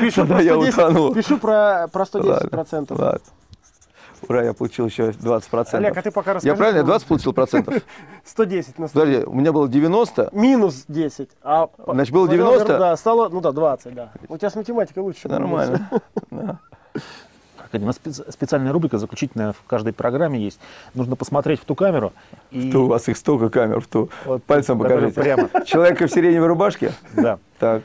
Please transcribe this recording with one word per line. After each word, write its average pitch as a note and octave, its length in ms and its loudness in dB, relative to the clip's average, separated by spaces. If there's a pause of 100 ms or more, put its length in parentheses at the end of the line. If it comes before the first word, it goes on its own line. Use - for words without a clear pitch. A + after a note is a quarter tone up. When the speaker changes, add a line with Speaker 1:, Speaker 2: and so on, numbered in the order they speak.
Speaker 1:
пишу A3+ 240 2
Speaker 2:
<laughs> - 20 2
Да, E3 100 2
Speaker 1:
про F#3+ 80 4
Speaker 2:
я E3 100 4
Speaker 1:
сто D#3 100 4
десять, B3+ 140 2
Speaker 2:
утону. E3 360 4
Speaker 1:
пишу A3+ 240 0
про, G#3 540 2
про F#3+ 140 -2
сто G3+ 140 -4
десять G3 300 0
процентов. D#3 460 -6
Speaker 2:
Ладно, - 180 0
ладно. - 1120 -18
Ура, A#2+ 160 0
я A#2 80 -2
получил A#2+ 340 -6
ещё A2+ 280 -2
двадцать A2+ 360 -4
процентов. A#2 300 -2
Speaker 1:
Олег, G#3 160 0
а F3+ 60 -8
ты G#3 100 -6
пока G3 180 -4
Speaker 2:
Я G3 60 0
Speaker 1:
расскажи, D3 200 0
Speaker 2:
правильно, G#3 260 2
Speaker 1:
что C3+ 40 0
Speaker 2:
двадцать G3 220 0
получил C3+ 240 0
процентов? G#3 500 0 (200)
Speaker 1:
<laughs> - 220 -20
Сто - 200 -2
десять F3 340 -6
на D#3+ 80 -8
сто. C#3+ 140 0
Speaker 2:
Подожди, C#3 240 2
у - 100 -10
меня C#3+ 160 2
было D3 180 0
девяносто. D#3+ 600 0
Speaker 1:
Минус G#3 560 2
десять. D3 440 -6 (120)
А D#3 280 0 (180)
Speaker 2:
Значит, B2+ 260 -2
было F#3 120 6
Speaker 1:
смотрел, F3 240 4
Speaker 2:
девяносто? G#3 280 4
Speaker 1:
да, F3 180 2
стало, A3+ 340 2
ну F3+ 100 -6
да, D#3+ 100 0
двадцать, C3+ 440 -2
да. A#2 180 -14 (160)
У D#3+ 100 -12
тебя G3+ 100 -4
с G3+ 60 -6
математикой G#3+ 480 -6
лучше. F#3+ 260 -8
Speaker 2:
Нормально. F3 680 -4
Speaker 1:
<laughs> - 360 -6
Speaker 2:
Да. F#3+ 280 -10 (1000)
Speaker 3:
Аркадий, - 240 -8
у G#2 60 -4
нас C3 80 -4
спец-, C#3+ 340 -14
специальная C3+ 420 -2
рубрика, D3+ 260 -2
заключительная G#2+ 560 -6
в - 120 -18
каждой A2 260 -2
программе C3+ 460 -2
есть. G#2 220 -6 (340)
Нужно B2+ 220 -4
посмотреть D3 440 -2
в - 40 -20
ту D3 100 -4
камеру D#3 380 0 (400)
и C3 180 -6
Speaker 2:
Что C3 140 2
у - 20 2
вас A#2 220 0
их A2+ 80 -2
столько A#2+ 340 0
камер, A2+ 300 0
в - 80 -18
ту? A2 200 -2 (160)
Speaker 3:
Вот, C3 200 -6
Speaker 2:
Пальцем C#3 340 0
Speaker 3:
который A2+ 320 2
Speaker 2:
покажите. - 100 -6 (300)
Speaker 3:
прямо. - 160 -2
Speaker 2:
Человека F3 400 4
в - 60 -2
сиреневой E3 340 4
рубашке? E3+ 460 0 (240)
Speaker 3:
Да. A#2 240 2 (180)
Speaker 2:
Так. A2+ 260 0